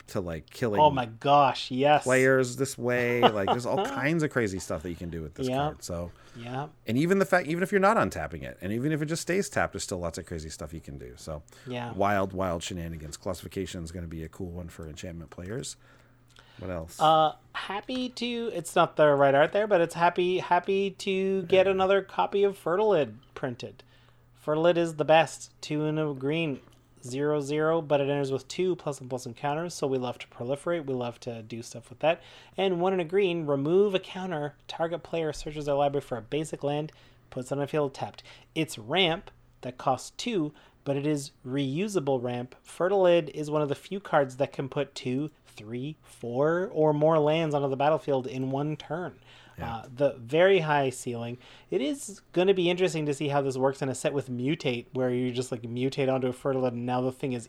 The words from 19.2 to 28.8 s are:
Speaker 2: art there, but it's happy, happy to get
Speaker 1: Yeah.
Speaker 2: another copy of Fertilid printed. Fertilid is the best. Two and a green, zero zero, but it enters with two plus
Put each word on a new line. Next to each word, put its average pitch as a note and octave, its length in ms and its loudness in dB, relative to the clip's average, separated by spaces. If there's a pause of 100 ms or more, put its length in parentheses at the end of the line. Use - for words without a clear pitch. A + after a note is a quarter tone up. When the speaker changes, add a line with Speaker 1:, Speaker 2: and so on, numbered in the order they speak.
Speaker 2:
art D3+ 200 4
there, G#3 120 2
but G3+ 160 4
it's D#3+ 140 0
happy, F3 440 2
happy G3 520 2
to F#3+ 520 -2
get F#3 220 6
Speaker 1:
Yeah. G3 60 4
Speaker 2:
another F#3+ 300 4
copy F#3+ 420 0
of G3 140 2
Fertilid E3 600 2 (160)
printed. B2 480 -8 (640)
Fertilid E3 320 4
is E3 180 0
the D3 100 0
best. D#3 460 4 (100)
Two D3+ 240 -2
and D3+ 120 0
a D3+ 160 0
green, C#3+ 460 -2 (420)
zero D3 380 0
zero, D#3 420 0
but D3 200 2
it C#3 80 0
enters C#3+ 200 0
with C3+ 200 -4
two F3+ 260 0
plus D3 240 -6